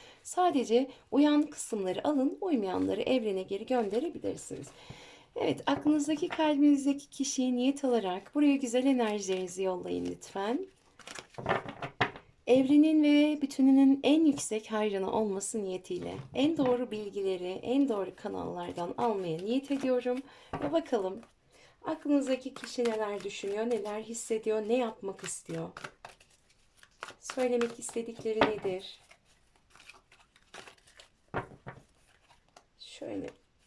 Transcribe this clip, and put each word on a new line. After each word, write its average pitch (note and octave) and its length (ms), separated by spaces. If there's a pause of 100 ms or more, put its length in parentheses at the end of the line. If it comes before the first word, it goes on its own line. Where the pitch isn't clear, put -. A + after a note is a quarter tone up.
(240)
Sadece C#4 640 (220)
uyan D4 320
kısımları G3 640
alın, C#4+ 340
uymayanları F#3+ 600
evrene G#3+ 420
geri G3 220
gönderebilirsiniz. A3 1000 (680)
Evet, - 300
aklınızdaki, D4 640
kalbinizdeki C#4+ 840
kişiyi B3+ 460
niyet C4 280
alarak G3+ 520
buraya D4 200
güzel B3+ 300
enerjilerinizi F#3+ 800
yollayın F3+ 420
lütfen. G3+ 640 (1800)
Evrenin D4 560
ve D4 380
bütününün C4+ 640
en D#4 220
yüksek A3 460
hayrına G#3 400
olması G#3 520
niyetiyle F#3 520 (180)
en D4+ 240
doğru B3 340
bilgileri F#3+ 600
en C4 380
doğru F#3+ 260
kanallardan F3 840
almaya F#3+ 400
niyet A#3 340
ediyorum. B3+ 500 (420)
Ve C#4+ 80
bakalım A3+ 500 (640)
aklınızdaki C#4 680
kişi - 300
neler A3 400
düşünüyor, G3+ 420
neler G#3+ 360
hissediyor, A3 680
ne A#3 100
yapmak A3+ 460
istiyor? E3 460 (1500)
Söylemek A#3+ 600
istedikleri A3+ 600
nedir? G3 600 (3750)
Şöyle - 500 (380)